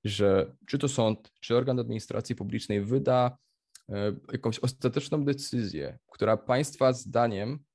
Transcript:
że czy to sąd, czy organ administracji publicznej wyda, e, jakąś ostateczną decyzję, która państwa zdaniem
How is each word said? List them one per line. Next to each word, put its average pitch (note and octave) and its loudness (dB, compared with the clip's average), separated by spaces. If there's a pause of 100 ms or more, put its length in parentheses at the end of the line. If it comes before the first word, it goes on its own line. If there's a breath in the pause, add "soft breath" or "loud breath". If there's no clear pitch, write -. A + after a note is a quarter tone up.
że G2+ 4 (120)
czy C#3+ -2
to C#3 0
sąd, A2 0
czy - 0
organ B2 2
administracji A2+ -4
publicznej G#2 -2
wyda, B2+ 2 (520)
e, G2+ -2 (160)
jakąś - -4
ostateczną C#3 -2
decyzję, G#2+ -4 (120)
która G#2+ 2
państwa C3 2
zdaniem A#2 -2 (160)